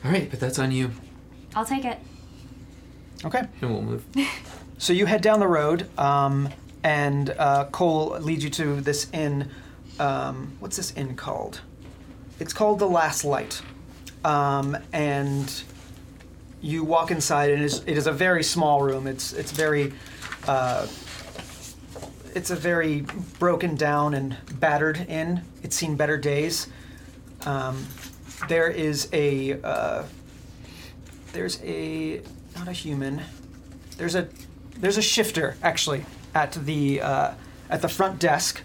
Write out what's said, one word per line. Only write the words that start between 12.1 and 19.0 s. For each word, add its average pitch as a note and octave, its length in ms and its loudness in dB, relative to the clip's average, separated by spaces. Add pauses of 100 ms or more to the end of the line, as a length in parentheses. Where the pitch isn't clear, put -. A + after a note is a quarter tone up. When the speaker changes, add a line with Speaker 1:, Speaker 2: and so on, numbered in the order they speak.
Speaker 3:
It's - 140 -6
called G#3 260 4
the G3+ 100 4
Last E3 360 4
Light. - 360 0 (640)
Um, C#3 500 4 (160)
and C#3 720 0 (1000)
you D#3+ 220 -2
walk E3 280 4
inside, D3 400 4
and D3 120 4
it's, C#3+ 220 0
it D#3+ 120 0
is D3+ 100 2
a D3+ 40 4
very E3+ 320 4
small D3 380 4
room. C3+ 260 2